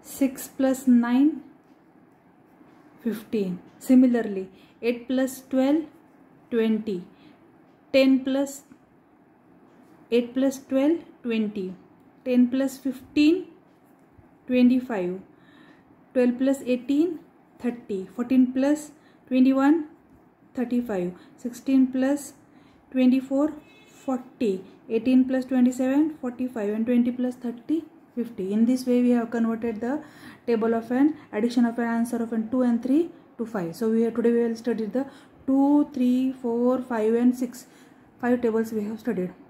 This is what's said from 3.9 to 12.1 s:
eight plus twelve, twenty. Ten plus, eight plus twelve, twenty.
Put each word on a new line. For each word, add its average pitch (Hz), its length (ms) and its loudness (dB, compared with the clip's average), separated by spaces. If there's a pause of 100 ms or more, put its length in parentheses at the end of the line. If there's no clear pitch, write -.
eight 240 280 -4
plus 262 400 -4
twelve, 277 340 2 (640)
twenty. 220 540 -2 (880)
Ten 269 320 4
plus, 277 400 -4 (1500)
eight 240 240 0
plus 262 260 0 (100)
twelve, 285 300 2 (220)
twenty. 208 540 -4 (480)